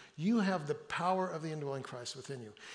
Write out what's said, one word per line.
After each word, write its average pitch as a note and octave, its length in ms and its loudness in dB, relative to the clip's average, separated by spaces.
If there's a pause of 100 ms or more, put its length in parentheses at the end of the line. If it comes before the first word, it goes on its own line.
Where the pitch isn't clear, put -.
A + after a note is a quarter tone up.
(160)
You G#3 220 4
have F#3 300 2
the D3 80 2
power F#3 500 2
of E3 160 -4
the D#3+ 80 -4
indwelling C#3 320 -2
Christ B2 320 -8
within C3+ 260 -8
you. G#2+ 120 -12 (220)